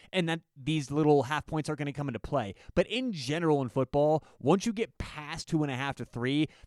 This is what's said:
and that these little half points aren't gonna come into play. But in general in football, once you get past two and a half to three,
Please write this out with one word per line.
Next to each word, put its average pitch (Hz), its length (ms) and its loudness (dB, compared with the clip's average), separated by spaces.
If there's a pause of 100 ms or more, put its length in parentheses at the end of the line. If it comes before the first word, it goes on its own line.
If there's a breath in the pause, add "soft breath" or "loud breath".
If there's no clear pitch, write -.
(120 soft breath)
and 175 160 0
that 165 120 -2 (160)
these 139 360 -2
little 147 320 6
half 143 200 -4
points 156 240 -4
aren't 151 120 -4
gonna 143 120 -6
come 139 160 -6
into 113 120 -4
play. 113 340 -2 (220 loud breath)
But 185 100 4
in 247 260 -4
general 151 500 0
in 123 60 -2
football, 143 560 2 (140 soft breath)
once 170 260 2
you 233 80 -2
get 202 240 -6
past 151 520 -10
two 156 160 2
and 143 80 -2
a 123 40 -4
half 135 200 -4
to 120 80 -8
three, 135 440 0 (180 soft breath)